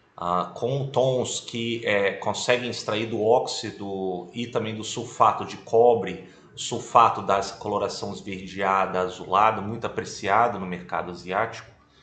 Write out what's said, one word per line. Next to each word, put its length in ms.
ah, 320
com 340
tons 520
que, 460
é, 260
conseguem 560
extrair 380
do 180
óxido 1080
e 120
também 280
do 100
sulfato 600
de 100
cobre, 720
o 40
sulfato 640
dá 160
essa 180
coloração 560
esverdeada, 880
azulada, 640
muito 240
apreciado 720
no 80
mercado 440
asiático, 600